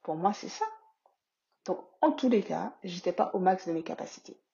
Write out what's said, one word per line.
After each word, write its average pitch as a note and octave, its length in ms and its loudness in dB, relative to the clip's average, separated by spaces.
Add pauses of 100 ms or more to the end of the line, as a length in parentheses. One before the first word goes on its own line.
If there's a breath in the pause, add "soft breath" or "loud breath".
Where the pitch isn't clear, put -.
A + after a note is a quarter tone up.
pour D#3+ 100 -4
moi, F3+ 180 2
c'est - 180 -6
ça. - 160 -4 (1000)
Donc, F#3 140 -2 (220)
en D4+ 100 6
tous C4 180 2
les A3 140 6
cas, E3+ 400 -4
j'étais F3+ 280 -4
pas - 220 2
au - 60 0
max F#3 280 4
de E3 40 -2
mes E3 100 0
capacités. - 560 -10 (160)